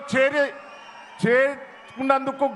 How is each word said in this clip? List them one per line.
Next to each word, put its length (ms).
చేరి, 320
చేరుకున్నందుకు 1300